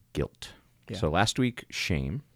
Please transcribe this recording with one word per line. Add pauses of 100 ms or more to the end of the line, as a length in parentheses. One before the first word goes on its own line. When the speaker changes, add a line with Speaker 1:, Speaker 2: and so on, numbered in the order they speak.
(120)
Speaker 1:
guilt. (380)
Speaker 2:
Yeah.
Speaker 1:
So
last
week,
shame. (140)